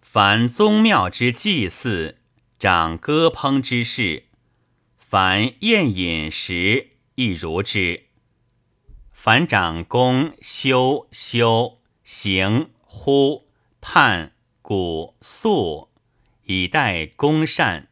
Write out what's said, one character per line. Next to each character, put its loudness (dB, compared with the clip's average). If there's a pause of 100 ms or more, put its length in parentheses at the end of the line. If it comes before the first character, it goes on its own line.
凡 2
宗 2
庙 4
之 0
祭 -2
祀， -6 (420)
掌 0
割 2
烹 0
之 -2
事， -4 (720)
凡 0
宴 0
饮 -4
食 -4 (240)
亦 -2
如 -4
之。 -4 (1040)
凡 2
掌 -2
工 0
修 -2
修 0 (260)
行 -2 (100)
呼 0 (340)
叹 2 (300)
鼓 -4
素， -2 (540)
以 -2
待 0
公 0
膳。 -4